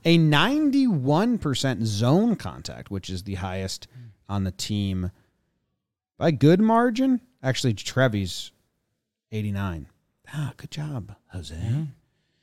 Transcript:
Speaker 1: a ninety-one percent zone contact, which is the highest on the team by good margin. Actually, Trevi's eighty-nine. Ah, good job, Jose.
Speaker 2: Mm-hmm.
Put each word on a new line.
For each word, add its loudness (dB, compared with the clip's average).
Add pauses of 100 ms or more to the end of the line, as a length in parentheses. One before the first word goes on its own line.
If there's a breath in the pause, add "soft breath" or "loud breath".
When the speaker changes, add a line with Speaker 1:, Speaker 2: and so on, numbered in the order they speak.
Speaker 1:
a 6
ninety-one 2
percent -2
zone 2
contact, -12
which -8
is -8
the -8
highest -6 (400 loud breath)
on -2
the -2
team -2 (1080)
by 2
good 6
margin. 2 (200)
Actually, 0
Trevi's -2 (800)
eighty-nine. -4 (480)
Ah, -4
good -16
job, -8 (140)
Jose. -12
Speaker 2:
Mm-hmm. -2 (580)